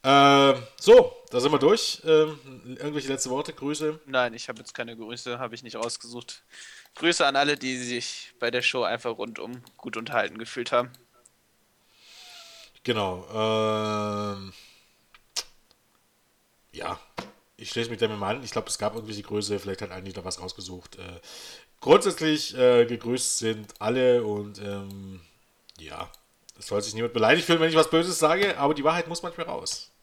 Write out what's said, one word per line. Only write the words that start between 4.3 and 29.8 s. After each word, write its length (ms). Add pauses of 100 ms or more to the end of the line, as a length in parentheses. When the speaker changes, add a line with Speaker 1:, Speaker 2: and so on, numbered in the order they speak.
Speaker 2:
ich 160
hab 100
jetzt 140
keine 240
Grüße, 440
hab 120
ich 120
nicht 100
rausgesucht. 720 (500)
Grüße 320
an 100
alle, 200
die 200
sich 640
bei 100
der 120
Show 200
einfach 360
rundum 440 (140)
gut 200
unterhalten 420
gefühlt 340
haben. 180 (1900)
Speaker 1:
Genau. 480
Ähm, 1200 (2250)
ja, 260 (580)
ich 140
schließe 200
mich 80
damit 200
mal 180
an. 80
Ich 80
glaub, 160
es 100
gab 160
irgendwelche 280
Grüße, 360
vielleicht 240
hat 80
Andi 220
da 120
was 160
rausgesucht. 560
Äh, 240 (600)
grundsätzlich, 760
äh, 300
gegrüßt 520
sind 420
alle 440
und, 360
ähm, 600 (580)
ja, 320 (480)
es 80
soll 160
sich 120
niemand 180
beleidigt 340
fühlen, 140
wenn 100
ich 60
was 140
Böses 280
sage, 400
aber 160
die 80
Wahrheit 240
muss 160
manchmal 240
raus. 440 (120)